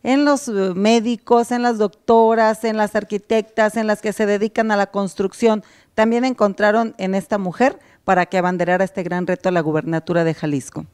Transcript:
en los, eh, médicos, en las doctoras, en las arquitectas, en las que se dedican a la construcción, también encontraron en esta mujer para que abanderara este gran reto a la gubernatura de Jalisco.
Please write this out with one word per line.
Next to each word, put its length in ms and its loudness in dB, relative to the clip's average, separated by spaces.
en 220 2
los, 220 0
eh, 40 -6
médicos, 760 2
en 120 -2
las 160 0
doctoras, 840 2
en 140 -2
las 180 0
arquitectas, 840 -2
en 100 -2
las 120 0
que 140 -4
se 140 -2
dedican 420 0
a 80 0
la 140 0
construcción, 720 -2
también 280 2
encontraron 760 0
en 160 -2
esta 240 -2
mujer 400 -2
para 240 0
que 100 -4
abanderara 480 0
este 160 -6
gran 240 -4
reto 240 -2
a 20 2
la 100 0
gubernatura 640 -2
de 120 0
Jalisco. 580 -6